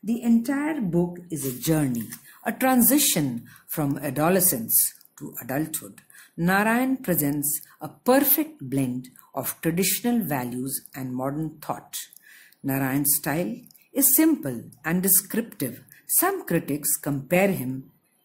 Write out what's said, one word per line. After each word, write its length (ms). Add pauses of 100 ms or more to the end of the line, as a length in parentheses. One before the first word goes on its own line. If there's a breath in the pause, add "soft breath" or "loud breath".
The 200
entire 580
book 380 (100)
is 160
a 160
journey, 480 (380 loud breath)
a 60
transition 760 (400 loud breath)
from 320
adolescence 960 (240)
to 240
adulthood. 580 (340 loud breath)
Narayan 600 (120)
presents 520 (220 loud breath)
a 80 (200)
perfect 600
blend 400 (240 soft breath)
of 260
traditional 600
values 600 (140)
and 200
modern 360 (160)
thought. 320 (640 loud breath)
Narayan's 540
style 380 (380 soft breath)
is 240
simple 420 (240)
and 200
descriptive. 840 (220 soft breath)
Some 400
critics 500
compare 560
him 380 (340)